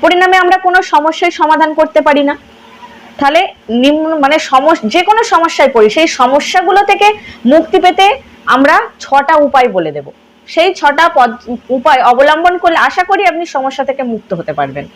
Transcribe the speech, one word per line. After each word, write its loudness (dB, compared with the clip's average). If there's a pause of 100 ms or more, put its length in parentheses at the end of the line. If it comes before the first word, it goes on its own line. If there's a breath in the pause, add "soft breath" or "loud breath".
পরিণামে 2
আমরা 2
কোনো 0
সমস্যাই -2
সমাধান 0
করতে 0
পারি 2
না। -2 (800)
তাহলে 0 (220)
নিম্ন, 0
মানে 0
সমস-, 0
যে 0
কোনো 2
সমস্যায় 0
পড়ি, 2
সেই 0
সমস্যাগুলো 0
থেকে 2 (320 loud breath)
মুক্তি 2
পেতে 2 (260)
আমরা 2 (100)
ছটা 0
উপায় 2
বলে -4
দেব। -12 (360)
সেই 0
ছটা 0
পদ-, -2 (120)
উপায় 0
অবলম্বন 2
করলে 0
আশা 0
করি -2
আপনি -2
সমস্যা -6
থেকে -6
মুক্ত -8
হতে -8
পারবেন। -6 (100)